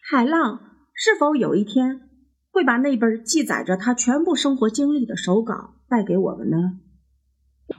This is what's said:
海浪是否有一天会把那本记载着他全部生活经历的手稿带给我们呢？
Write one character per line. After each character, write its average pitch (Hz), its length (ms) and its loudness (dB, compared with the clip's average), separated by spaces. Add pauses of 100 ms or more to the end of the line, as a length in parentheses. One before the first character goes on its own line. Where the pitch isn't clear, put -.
海 247 160 2
浪 294 680 -2
是 - 180 0
否 302 220 2
有 165 200 0
一 202 80 2
天 254 460 -2 (400)
会 370 140 0
把 247 140 2
那 269 200 0
本 226 260 0
记 294 200 0
载 151 200 -4
着 185 140 0
他 220 160 -2
全 254 300 0
部 339 100 2
生 269 240 0
活 220 100 2
经 285 280 0
历 254 100 0
的 - 100 -10
手 185 280 0
稿 - 320 -8 (120)
带 226 160 2
给 180 140 0
我 190 180 0
们 - 140 -6
呢？ 180 300 0 (1000)